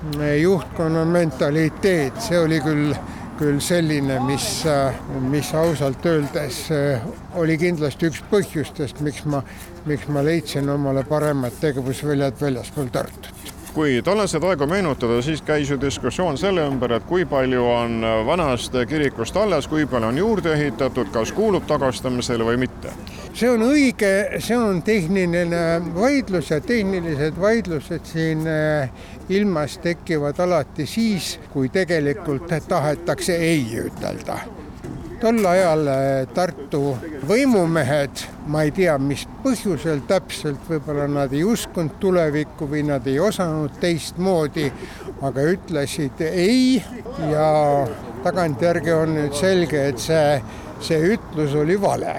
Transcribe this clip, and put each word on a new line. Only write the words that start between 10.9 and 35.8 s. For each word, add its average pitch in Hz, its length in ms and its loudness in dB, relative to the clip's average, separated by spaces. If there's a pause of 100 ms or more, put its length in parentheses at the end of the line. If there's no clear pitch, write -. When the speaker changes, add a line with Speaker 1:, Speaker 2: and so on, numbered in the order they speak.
Speaker 1:
paremad 147 540 0
tegevusväljad 139 800 -2
väljaspool 131 500 -4
Tartut. - 600 -8 (220)
Speaker 2:
Kui 139 280 2
tollaseid 170 440 0
aegu 147 240 2
meenutada, 135 500 2
siis 151 220 -2
käis 151 240 0
ju 143 120 0
diskussioon 139 600 -2
selle 185 240 2
ümber, 127 320 0
et 110 120 0
kui 175 200 2
palju 131 400 2
on 117 300 2 (300)
vanast 147 480 0 (120)
kirikust 135 480 -2
alles, 180 320 2
kui 156 160 0
palju 120 300 0
on 135 60 0
juurde 180 360 2
ehitatud, 143 560 0
kas - 240 0
kuulub 190 320 2
tagastamisele 123 800 0
või 120 160 2
mitte. - 300 -8 (420)
Speaker 1:
See 233 160 2
on 226 140 4
õige, 262 440 4 (300)
see 214 160 0
on 214 240 2
tehniline 175 840 2 (300)
vaidlus 190 640 0
ja 147 100 0
tehnilised 170 720 0
vaidlused 180 720 0
siin, 160 400 -2
äh, 156 460 0 (340)
ilmas 190 560 0
tekivad 160 560 -2
alati 170 480 0
siis, 220 460 0 (180)
kui 135 160 0
tegelikult 151 800 0 (220)
tahetakse 151 680 0
ei 165 300 2 (160)
ütelda. - 560 -6 (840)
Tol 226 320 2
ajal, 170 400 4